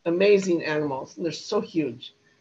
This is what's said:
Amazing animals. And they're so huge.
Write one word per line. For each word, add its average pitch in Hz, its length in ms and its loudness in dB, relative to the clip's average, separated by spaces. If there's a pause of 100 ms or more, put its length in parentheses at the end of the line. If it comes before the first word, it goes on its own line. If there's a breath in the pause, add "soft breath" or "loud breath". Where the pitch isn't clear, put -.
Amazing 185 580 4
animals. 151 540 -4
And 190 80 -6
they're 160 60 -2
so - 300 -4
huge. 135 520 -6 (280)